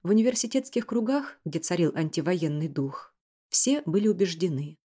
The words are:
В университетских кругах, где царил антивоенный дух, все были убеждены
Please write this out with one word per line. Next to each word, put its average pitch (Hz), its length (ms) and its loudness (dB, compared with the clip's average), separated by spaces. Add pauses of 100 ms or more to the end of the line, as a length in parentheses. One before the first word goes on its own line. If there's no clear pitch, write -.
В 175 80 -4
университетских 240 760 2
кругах, 254 580 -2
где 160 160 -4
царил 170 340 0
антивоенный 156 720 -2
дух, 135 460 -6 (340)
все 285 380 2
были 208 220 2
убеждены 165 800 0